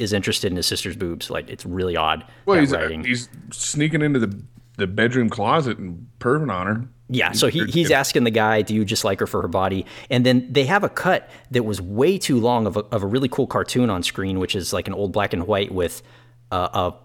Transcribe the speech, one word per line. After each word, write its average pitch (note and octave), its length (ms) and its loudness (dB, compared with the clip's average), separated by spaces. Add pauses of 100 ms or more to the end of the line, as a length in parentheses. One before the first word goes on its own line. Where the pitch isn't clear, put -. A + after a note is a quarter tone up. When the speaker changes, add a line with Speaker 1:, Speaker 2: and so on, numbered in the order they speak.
Speaker 1:
is G#2+ 140 0
interested G#2 360 0
in F2+ 60 -2
his E2+ 100 -2
sister's F2 300 -4
boobs. E2+ 320 -6
Like, - 220 -6
it's - 160 -14
really F2+ 300 -2
odd, D#2 280 0 (220)
Speaker 2:
Well, G3 80 4
Speaker 1:
that E3+ 80 6
Speaker 2:
he's, C#3 100 4
uh, C3+ 60 2
Speaker 1:
writing. D#2+ 260 -4
Speaker 2:
he's B2 240 -2 (240)
sneaking D3+ 480 -2
into D3 200 2
the, G2+ 200 -2 (380)
the G2 80 0
bedroom A2+ 420 2
closet A#2+ 480 0
and F2+ 300 -12 (120)
perving C#3+ 300 0
on F#2 180 -2
her. A2 220 -2 (220)
Speaker 1:
Yeah, F#2 220 2
so A2 160 2
he, E3 180 0
Speaker 2:
He's - 80 -4
Speaker 1:
he's E3 160 4
asking C3+ 340 4
the A#2 60 4
guy, A2 320 4
"Do G#2+ 120 -2
you G#2+ 120 2
just G#2 180 -2
like G2+ 160 0
her G#2+ 60 0
for F#2 160 -2
her F2+ 60 -2
body?" F#2+ 360 0 (240)
And B2 160 4
then B2+ 260 4
they C3+ 140 4
have G3 180 2
a F3 60 0
cut - 400 -2 (220)
that A#2+ 140 0
was G#2 180 -2
way A#2 340 2
too D3 240 0
long A#2 260 2
of F#2 120 -2
a, - 80 0
of G#2+ 160 -2
a G2+ 40 -2
really B2+ 220 0
cool B2+ 200 0
cartoon A#2 420 0
on F2+ 120 -2
screen, F#2+ 360 -4
which F#2 180 -2
is, F2 160 -4
like, F#2 160 -2
an G2 60 -6
old G2 180 -2
black G2+ 220 0
and - 120 -2
white G2+ 260 0
with, F2+ 300 -2 (500)
uh, F2+ 200 0
a, F2+ 220 0 (100)